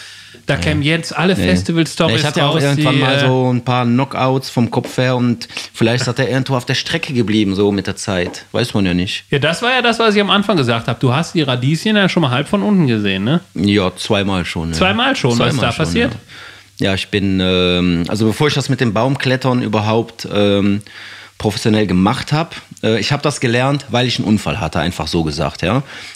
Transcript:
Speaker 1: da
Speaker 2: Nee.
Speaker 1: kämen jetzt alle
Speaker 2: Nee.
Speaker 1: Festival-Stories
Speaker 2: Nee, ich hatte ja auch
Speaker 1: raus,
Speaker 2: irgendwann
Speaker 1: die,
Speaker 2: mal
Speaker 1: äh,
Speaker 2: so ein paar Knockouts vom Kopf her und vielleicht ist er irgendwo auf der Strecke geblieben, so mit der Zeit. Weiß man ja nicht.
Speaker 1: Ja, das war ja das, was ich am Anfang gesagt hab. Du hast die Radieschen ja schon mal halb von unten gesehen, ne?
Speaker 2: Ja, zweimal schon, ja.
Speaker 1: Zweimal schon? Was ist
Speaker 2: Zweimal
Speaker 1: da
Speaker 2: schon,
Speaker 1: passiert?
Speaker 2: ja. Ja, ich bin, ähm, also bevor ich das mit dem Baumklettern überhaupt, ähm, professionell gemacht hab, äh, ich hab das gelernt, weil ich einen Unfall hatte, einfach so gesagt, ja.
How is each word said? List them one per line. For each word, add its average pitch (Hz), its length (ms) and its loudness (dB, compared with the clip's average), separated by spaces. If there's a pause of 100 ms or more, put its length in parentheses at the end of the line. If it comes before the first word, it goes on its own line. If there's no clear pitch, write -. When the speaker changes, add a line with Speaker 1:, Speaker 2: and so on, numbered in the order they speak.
(460)
Speaker 1:
da 139 100 0
Speaker 2:
Nee. - 60 -4
Speaker 1:
kämen 151 200 0
jetzt 160 340 -2
alle 180 200 2
Speaker 2:
Nee. 185 120 0
Speaker 1:
Festival-Stories 165 680 0
Speaker 2:
Nee, 156 60 2
ich 143 60 0
hatte 151 140 0
ja 143 80 4
auch 156 60 0
Speaker 1:
raus, 156 80 2
Speaker 2:
irgendwann 143 320 2
Speaker 1:
die, - 80 2
Speaker 2:
mal 131 120 2
Speaker 1:
äh, 143 120 2
Speaker 2:
so 127 260 2
ein 123 100 0
paar 123 220 0
Knockouts 131 640 0
vom 120 220 0
Kopf - 260 -4
her 127 200 2
und 120 320 -2 (260)
vielleicht 120 320 2
ist 123 120 -4
er 131 120 0
irgendwo 131 260 0
auf 120 80 -4
der 131 120 -2
Strecke - 360 -4
geblieben, 104 420 2
so 101 180 2
mit 95 140 -2
der 95 100 -6
Zeit. - 560 -4
Weiß 117 200 -2
man 101 140 2
ja 87 80 0
nicht. - 360 -2
Speaker 1:
Ja, 147 80 2
das 156 220 0
war 240 100 0
ja 254 120 2
das, 233 160 0
was 220 160 2
ich 208 80 2
am 190 80 0
Anfang 196 260 2
gesagt 120 320 0
hab. 117 100 -2
Du 127 160 2
hast 160 200 -2
die 170 80 2
Radieschen 139 540 0
ja 196 120 4
schon 180 140 2
mal 135 80 2
halb 135 180 -2
von 202 140 0
unten 196 240 4
gesehen, 101 380 0
ne? 156 160 2 (140)
Speaker 2:
Ja, 101 400 2
zweimal 98 520 0
schon, 82 240 -4
ja. 80 40 -4
Speaker 1:
Zweimal 208 400 0
schon? 120 240 0
Was - 100 2
ist 160 80 0
Speaker 2:
Zweimal 127 100 0
Speaker 1:
da 117 60 0
Speaker 2:
schon, 160 120 -2
Speaker 1:
passiert? 170 300 0
Speaker 2:
ja. - 40 -14 (640)
Ja, 98 120 2
ich - 140 -6
bin, 95 340 0
ähm, 90 680 2
also 110 200 -2
bevor 147 200 0
ich 143 60 0
das 135 160 -2
mit 127 100 0
dem 117 140 0
Baumklettern 131 680 0
überhaupt, 110 720 -2
ähm, 101 480 2 (560)
professionell 107 500 0
gemacht 95 460 0
hab, 160 220 -2 (280)
äh, 110 160 2
ich 104 140 -2
hab 143 100 -2
das 147 180 -2
gelernt, 131 500 0
weil 120 160 0
ich 117 120 -2
einen - 80 -2
Unfall 90 340 0
hatte, 82 200 -4
einfach 76 260 -4
so 82 160 0
gesagt, 73 380 -4
ja. 110 220 0 (340)